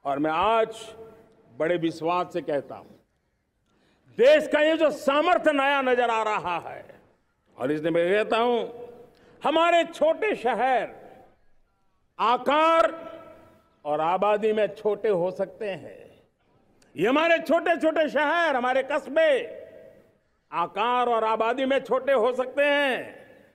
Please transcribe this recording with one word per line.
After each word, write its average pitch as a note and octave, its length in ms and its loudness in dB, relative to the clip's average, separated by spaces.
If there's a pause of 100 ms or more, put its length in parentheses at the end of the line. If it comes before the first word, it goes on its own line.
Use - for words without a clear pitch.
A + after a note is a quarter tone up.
और C#3 140 -2
मैं D#3 120 0
आज A3 640 -2 (640)
बड़े D#3+ 200 0
विश्वास E3 560 -2
से F3 80 -4
कहता C#3+ 340 -6
हूं, F#2 160 -20 (1300)
देश D4 320 6
का D4 120 0
ये D#4 160 4
जो D#4 140 2
सामर्थ्य D#4 600 2
नया C#4 300 2
नजर B3 280 2
आ A3 120 0
रहा F3+ 360 -4
है, - 420 -14 (580)
और C3 140 -2
इसलिए D#3 180 -2
मैं E3+ 220 2
कहता G#3+ 260 0
हूं, A#3 480 -2 (580)
हमारे E4 400 4
छोटे D#4+ 520 0
शहर A3+ 680 -2 (1120)
आकार D4 920 2 (720)
और D3+ 160 -2
आबादी G3+ 520 0
में G#3 220 0
छोटे G#3 340 -2
हो F3+ 220 0
सकते G3 400 -8
हैं। A2+ 520 -16 (760)
ये F3 120 0
हमारे E4 300 2
छोटे-छोटे D#4+ 680 0
शहर, D4+ 480 0
हमारे B3+ 260 0
कस्बे C#4 640 0 (1080)
आकार A3+ 560 -2
और A3+ 160 0
आबादी A3+ 400 0
में C4+ 140 0
छोटे C4 340 -2
हो B3+ 220 2
सकते B3+ 300 -2
हैं C4+ 640 -2 (280)